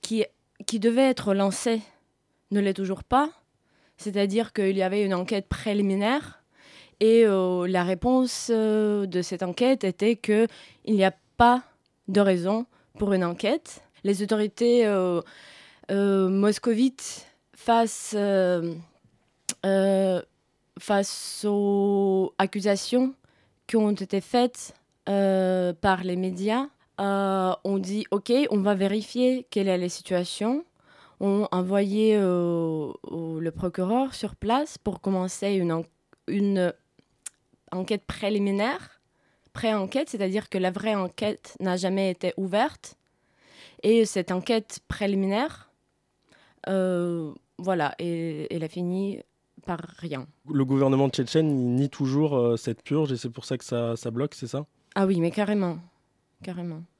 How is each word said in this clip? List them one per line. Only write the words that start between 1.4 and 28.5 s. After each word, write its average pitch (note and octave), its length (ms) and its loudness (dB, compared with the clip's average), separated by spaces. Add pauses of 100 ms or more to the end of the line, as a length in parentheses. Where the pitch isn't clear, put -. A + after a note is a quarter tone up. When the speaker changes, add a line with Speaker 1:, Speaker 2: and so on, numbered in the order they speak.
Speaker 1:
ne G3+ 80 2
l'est G3 140 0
toujours F#3+ 320 -6
pas. C#4+ 240 2 (680)
C'est-à-dire G3+ 560 -2
qu'il G3 240 0
y F#3+ 80 0
avait G3+ 220 0
une G3 80 0
enquête F#3 340 -2
préliminaire G#3 960 -2 (560)
et, A3+ 260 8
euh, F#3 420 2
la F#3 180 2
réponse, A#3+ 680 0
euh, G#3+ 520 2
de F3+ 160 -2
cette F3+ 220 -6
enquête B3 420 0
était G3+ 320 0
qu'il G#3+ 300 2 (420)
n'y G3 160 4
a F#3+ 100 0 (220)
pas B3 260 6 (460)
de G3 100 4
raison G3 460 2 (340)
pour G3+ 140 0
une F#3 100 2
enquête. F#3 580 -4 (220)
Les G3 180 0
autorités, A3 640 2
euh, F#3 360 2 (680)
euh, G3 400 2
moscovites, G#3+ 960 0 (300)
face, - 600 0
euh, F3+ 600 0 (880)
euh, F#3+ 560 2 (560)
face - 720 -4
aux G3+ 880 2
accusations G#3 760 0 (500)
qui - 100 -4
ont G#3+ 140 4
été G3 320 -2
faites, - 540 0 (340)
euh, F#3+ 640 2
par F#3 300 0
les F3+ 120 -2
médias, F#3+ 520 -2 (340)
euh, G3 520 0 (100)
ont G3 160 0
dit, « G3 320 -4
Ok, G3+ 200 0 (200)